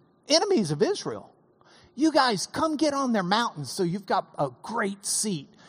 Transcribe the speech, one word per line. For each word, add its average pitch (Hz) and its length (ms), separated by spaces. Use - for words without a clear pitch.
enemies 320 420
of 147 100
Israel, 196 480
you 311 160
guys 254 360
come 320 300
get 285 160
on 269 180
their 208 120
mountains 185 460
so - 140
you've 180 240
got 196 180
a 143 100
great 202 420
seat 180 440